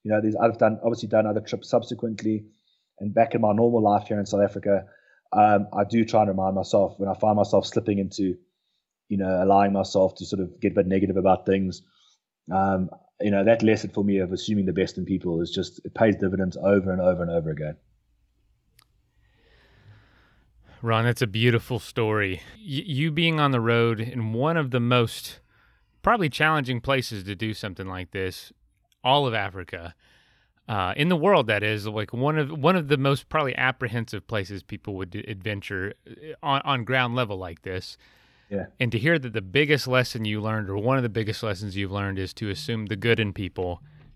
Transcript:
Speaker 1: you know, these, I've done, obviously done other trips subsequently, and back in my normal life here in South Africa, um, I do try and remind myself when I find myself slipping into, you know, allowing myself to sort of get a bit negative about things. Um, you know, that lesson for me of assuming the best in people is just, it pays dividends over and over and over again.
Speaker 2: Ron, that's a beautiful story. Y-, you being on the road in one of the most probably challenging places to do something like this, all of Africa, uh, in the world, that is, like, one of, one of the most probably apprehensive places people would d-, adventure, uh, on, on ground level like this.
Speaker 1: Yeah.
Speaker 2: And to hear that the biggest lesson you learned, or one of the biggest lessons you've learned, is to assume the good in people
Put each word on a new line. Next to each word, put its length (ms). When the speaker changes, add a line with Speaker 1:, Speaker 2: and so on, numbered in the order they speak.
Speaker 1:
you 80
know, 80
these, 160
I've 220
done, 260
obviously 240
done 180
other 140
trips 300
subsequently, 760
and 140
back 220
in 60
my 120
normal 280
life 260
here 120
in 60
South 160
Africa, 440
um, 400
I 140
do 180
try 180
and 80
remind 260
myself 420
when 100
I 60
find 240
myself 280
slipping 340
into, 360
you 100
know, 240
allowing 300
myself 440
to 100
sort 160
of 180
get 140
a 20
bit 120
negative 300
about 280
things. 360
Um, 380
you 100
know, 140
that 180
lesson 280
for 120
me 140
of 160
assuming 320
the 80
best 240
in 80
people 340
is 120
just, 340
it 80
pays 220
dividends 420
over 340
and 80
over 220
and 100
over 200
again. 260
Speaker 2:
Ron, 240
that's 180
a 40
beautiful 520
story. 600
Y-, 280
you 260
being 280
on 100
the 120
road 380
in 340
one 220
of 140
the 100
most 600
probably 260
challenging 500
places 440
to 120
do 200
something 320
like 240
this, 420
all 220
of 80
Africa, 600
uh, 300
in 120
the 60
world, 320
that 160
is, 220
like, 280
one 240
of, 140
one 240
of 120
the 100
most 320
probably 260
apprehensive 720
places 360
people 320
would 160
d-, 160
adventure, 680
uh, 340
on, 200
on 220
ground 320
level 220
like 240
this. 360
Speaker 1:
Yeah. 160
Speaker 2:
And 120
to 80
hear 200
that 140
the 80
biggest 460
lesson 380
you 160
learned, 280
or 80
one 200
of 60
the 60
biggest 340
lessons 320
you've 160
learned, 280
is 160
to 140
assume 380
the 80
good 240
in 140
people 480